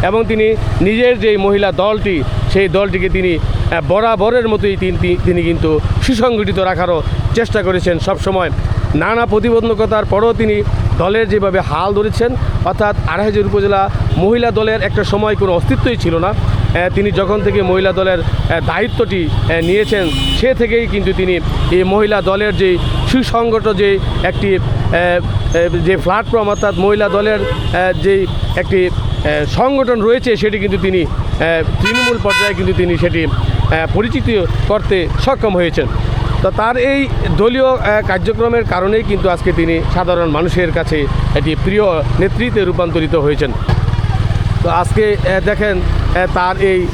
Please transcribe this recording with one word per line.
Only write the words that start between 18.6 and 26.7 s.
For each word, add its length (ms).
দায়িত্বটি, 640
এ, 120
নিয়েছেন, 480
সে 140
থেকেই 340
কিন্তু 260
তিনি 260
এই 120
মহিলা 380
দলের 360
যে 200
সুসংগত 600
যে 260
একটি, 300
এ, 60
এ, 160
যে 120
প্ল্যাটফর্ম, 520
অর্থাৎ 280